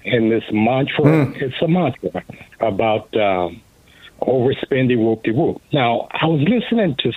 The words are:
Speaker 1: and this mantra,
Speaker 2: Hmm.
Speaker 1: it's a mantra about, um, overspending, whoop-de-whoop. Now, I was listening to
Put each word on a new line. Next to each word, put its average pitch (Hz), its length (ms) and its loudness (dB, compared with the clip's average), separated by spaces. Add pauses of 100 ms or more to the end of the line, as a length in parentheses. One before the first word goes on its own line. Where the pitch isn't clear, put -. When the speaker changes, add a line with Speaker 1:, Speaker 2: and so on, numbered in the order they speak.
Speaker 1:
and 113 260 2
this 113 220 0
mantra, 139 720 2
Speaker 2:
Hmm. 135 120 -2
Speaker 1:
it's 131 260 -6
a 170 60 0
mantra 147 540 -2 (380)
about, 107 560 -2
um, 92 460 0 (600)
overspending, 127 760 0
whoop-de-whoop. 113 640 0 (120)
Now, 117 380 0
I - 160 -2
was 160 220 2
listening 214 500 0
to - 180 -2